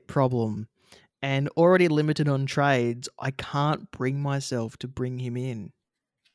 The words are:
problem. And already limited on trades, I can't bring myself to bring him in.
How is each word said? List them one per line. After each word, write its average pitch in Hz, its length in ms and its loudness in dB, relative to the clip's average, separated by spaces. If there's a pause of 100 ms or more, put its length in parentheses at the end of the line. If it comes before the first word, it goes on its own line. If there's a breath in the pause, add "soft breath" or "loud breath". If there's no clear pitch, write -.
problem. 113 600 0 (560 soft breath)
And 139 260 0
already 180 380 6
limited 151 420 2
on 135 160 2
trades, 123 720 0
I 135 140 -6
can't 143 580 -2
bring 135 320 -4
myself 139 560 -4
to 127 100 -10
bring 127 300 -6
him 127 200 -6
in. 120 340 -8 (640)